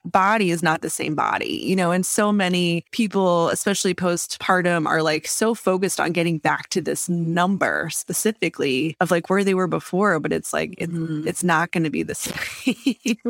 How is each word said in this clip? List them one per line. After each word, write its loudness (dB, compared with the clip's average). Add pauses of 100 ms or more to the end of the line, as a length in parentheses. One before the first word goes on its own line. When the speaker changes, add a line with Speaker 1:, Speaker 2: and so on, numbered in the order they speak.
Speaker 1:
body 2
is -2
not 2
the -6
same -4
body, -2
you 0
know, 2
and 0
so 2
many 2
people, 2
especially 0
postpartum, 0
are, 2
like, 0
so 0
focused 0
on 0
getting 0
back -2
to -2
this -4
number 0
specifically -2
of, 0
like, 0
where 2
they 2
were 2
before, 0
but -2
it's -4
like, -2
it, -6
Speaker 2:
Mm-hmm. -4
Speaker 1:
it's -4
not 2
gonna 0
be -2
the -6
<laughs> -
same. -4 (140)